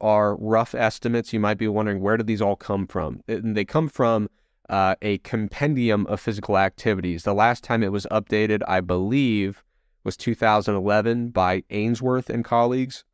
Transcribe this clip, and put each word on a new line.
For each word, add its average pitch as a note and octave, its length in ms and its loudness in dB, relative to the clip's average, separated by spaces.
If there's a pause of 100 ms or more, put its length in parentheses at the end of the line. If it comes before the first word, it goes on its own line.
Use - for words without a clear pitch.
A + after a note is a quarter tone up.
are G#2 360 2
rough A2 360 0
estimates. A#2 580 -2
You A2 80 -2
might G#2 200 0
be A2 80 0
wondering, G#2 340 0
where G#2+ 160 2
do A2+ 60 -2
these G#2+ 180 -2
all G2+ 140 2
come G2 320 -4
from? D#2 400 -6
It, A2 260 -4
they G#2 100 0
come D#3 260 0
from, A2+ 380 0 (420)
uh, F#2+ 340 2
a G#2 160 0
compendium A#2 880 0
of G2+ 120 -4
physical G#2 380 -2
activities. F#2 680 -2
The G2+ 100 0
last A#2 280 2
time A2+ 200 0
it G2 80 0
was G2+ 180 -4
updated, G#2+ 580 0
I F#2 140 2
believe, G2 840 0 (400)
was - 140 -6
two A#2+ 160 -2
thousand G#2+ 420 2
eleven G#2+ 540 0
by F#2 400 0
Ainsworth A#2+ 640 -2
and A#2 120 2
colleagues. B2 720 0